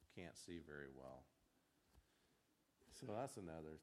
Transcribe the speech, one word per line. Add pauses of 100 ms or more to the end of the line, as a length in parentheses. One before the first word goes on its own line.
(140)
can't
see
very
well. (1700)
So
that's
another